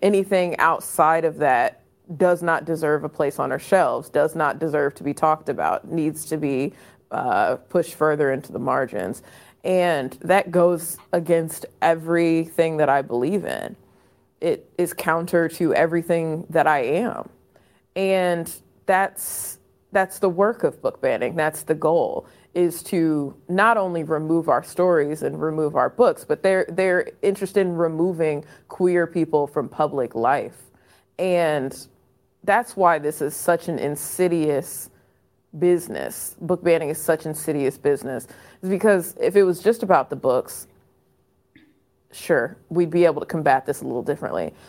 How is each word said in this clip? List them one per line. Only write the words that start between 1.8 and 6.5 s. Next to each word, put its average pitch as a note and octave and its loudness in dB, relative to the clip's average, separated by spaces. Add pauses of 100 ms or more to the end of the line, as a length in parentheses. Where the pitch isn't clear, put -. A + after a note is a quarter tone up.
does F3 2
not E3 0
deserve D3+ -2
a D3+ -6
place D3 -2
on C3+ -2
our C3 -2
shelves, D3 0
does D3+ 0
not D3+ 0
deserve D3 -2
to - -14
be C#3+ -4
talked D#3 0
about, E2 -2
needs D#3 -4
to D#3+ -6
be, C#3 -2 (400)